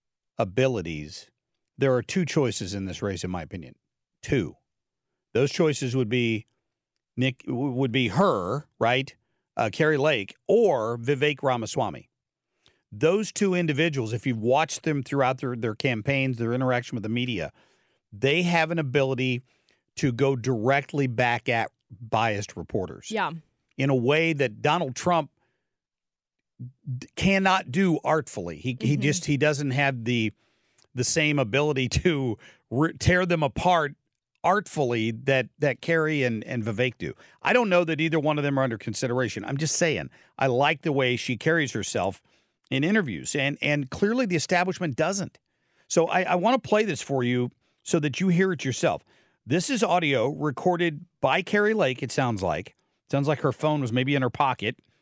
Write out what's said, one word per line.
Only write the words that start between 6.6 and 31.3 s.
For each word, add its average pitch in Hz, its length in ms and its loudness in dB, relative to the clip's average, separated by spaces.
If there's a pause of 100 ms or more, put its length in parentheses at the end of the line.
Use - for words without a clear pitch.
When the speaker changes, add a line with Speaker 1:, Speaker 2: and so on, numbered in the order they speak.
Speaker 1:
Nick, 127 280 -2
w-, 131 280 -4
would 123 200 0
be 123 160 2
her, 120 580 2 (120)
right? 127 360 2 (420)
Uh, 113 160 2
Kari 156 260 2
Lake 131 360 0 (120)
or 139 520 2
Vivek 139 440 0
Ramaswamy. 117 640 -2 (840)
Those 175 420 0
two 190 220 2
individuals, 147 600 0
if 113 120 -6
you've 117 140 -2
watched 131 440 0
them 147 180 0
throughout 131 360 0
their, 123 160 -6
their 113 200 -4
campaigns, 131 640 0
their 117 160 -2
interaction 127 420 -2
with 104 60 -6
the 110 80 -4
media, 117 420 -4 (600)
they 139 300 2
have 170 280 2
an 170 80 0
ability 131 640 0 (540)
to 139 140 0
go 135 240 2
directly 131 720 0
back 120 440 0
at 113 200 0 (300)
biased 110 560 -2
reporters. - 540 -6
Speaker 2:
Yeah. 190 220 -4 (440)
Speaker 1:
In 135 140 0
a 135 40 2
way 147 380 2
that 117 300 -2
Donald 147 340 0
Trump 165 340 0 (1700)
d-, - 160 -14
cannot 190 560 2
do 165 320 2
artfully. 104 540 -2
He, 120 240 -6
he 135 140 2
Speaker 2:
Mm-hmm. 127 80 0
Speaker 1:
just, 147 240 0
he 147 100 0
doesn't 143 360 0
have 135 320 0
the, 113 280 0 (600)
the 123 100 -2
same 151 340 2